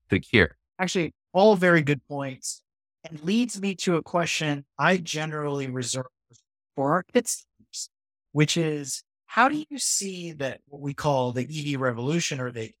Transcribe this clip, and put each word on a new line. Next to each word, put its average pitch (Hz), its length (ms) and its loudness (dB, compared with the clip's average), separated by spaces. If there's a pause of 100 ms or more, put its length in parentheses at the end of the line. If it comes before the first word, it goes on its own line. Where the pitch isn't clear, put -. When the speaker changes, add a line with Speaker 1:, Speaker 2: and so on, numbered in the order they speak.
Speaker 1:
secure. - 480 2 (220)
Speaker 2:
Actually, 175 340 -2 (180)
all 202 240 6
very 175 280 4
good 143 240 0
points, 139 560 -8 (400)
and 160 200 -14
leads 214 380 0
me 196 140 -2
to 175 220 0
a 151 40 -2
question 156 640 -2 (140)
I 175 180 4
generally 151 720 -4
reserve 127 400 -4 (680)
for 139 180 2
our 185 100 2
pit - 240 0
stops, - 640 -10 (420)
which 147 260 2
is, 151 460 -4 (240)
how 240 200 4
do 302 220 -4
you 277 80 -10
see 180 540 -4
that 135 340 -6
what 143 160 -18
we 143 140 -4
call 131 380 2
the 127 100 -2
E 151 200 -8
V 143 140 -2
revolution 131 640 -2
or 123 120 -6
the 113 280 -10